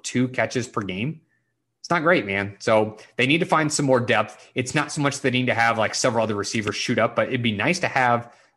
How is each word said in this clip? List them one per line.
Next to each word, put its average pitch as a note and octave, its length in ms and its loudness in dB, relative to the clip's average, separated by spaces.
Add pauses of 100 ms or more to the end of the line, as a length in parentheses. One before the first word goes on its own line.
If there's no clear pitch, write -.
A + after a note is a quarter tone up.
two B2+ 240 0
catches A#2+ 400 -4
per - 140 -6
game. G#2 400 -6 (580)
It's - 100 -10
not E3+ 140 0
great, D#3 220 2
man. G2 340 -4
So G#2+ 380 2 (180)
they B2 100 2
need D3 140 4
to F3+ 60 -2
find D#3 260 2
some D3 140 0
more C3 160 4
depth. A2 520 -2
It's B2+ 220 -4
not D3 160 0
so D3+ 100 -4
much C#3 200 0
they C3 100 0
need B2+ 140 0
to A#2 80 0
have, A#2 240 2
like, G#2 180 0
several A#2 280 0
other A2 120 -2
receivers G2+ 400 -4
shoot A#2 240 -2
up, A2+ 160 0
but - 140 0
it'd B2+ 120 -4
be A#2 120 0
nice C3+ 260 -2
to - 80 -4
have, A#2+ 460 0 (240)